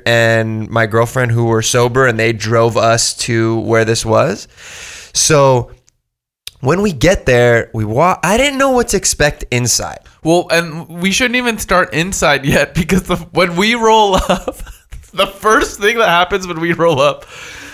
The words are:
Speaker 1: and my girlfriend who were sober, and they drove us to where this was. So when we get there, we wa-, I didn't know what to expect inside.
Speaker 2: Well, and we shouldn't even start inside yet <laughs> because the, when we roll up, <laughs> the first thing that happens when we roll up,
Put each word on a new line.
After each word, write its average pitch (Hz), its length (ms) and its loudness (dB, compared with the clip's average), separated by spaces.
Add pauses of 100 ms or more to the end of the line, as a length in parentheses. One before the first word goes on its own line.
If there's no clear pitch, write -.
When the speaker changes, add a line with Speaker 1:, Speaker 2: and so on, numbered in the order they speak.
Speaker 1:
and 113 640 0
my 113 160 0
girlfriend 117 460 0
who 117 140 0
were 113 180 0
sober, 123 420 2
and 113 140 0
they 113 140 0
drove 113 440 0
us 113 360 2 (120)
to 113 360 0
where 113 240 2
this 113 200 -2
was. 120 420 0 (640)
So 135 580 2 (880)
when 160 200 0
we 208 120 0
get 165 320 2
there, 120 480 4
we 110 100 -4
wa-, 131 400 0
I 190 140 2
didn't 269 200 0
know 277 140 2
what 240 180 0
to 202 80 0
expect - 540 -2
inside. 117 480 -4 (240)
Speaker 2:
Well, 170 280 2
and 165 360 -2
we 175 240 -4
shouldn't 240 240 0
even 240 220 -2
start - 360 0
inside 156 520 0
yet 147 300 0
<laughs> 165 60 0
because 180 220 0
the, 180 120 -4 (160)
when 175 260 0
we 214 180 2
roll 220 400 2
up, 185 420 -2 (280)
<laughs> - 280 -20
the 190 140 -2
first - 520 -2
thing 220 180 0
that 226 120 2
happens 180 380 0
when 165 140 -8
we 170 120 0
roll 156 280 2
up, 139 240 0 (480)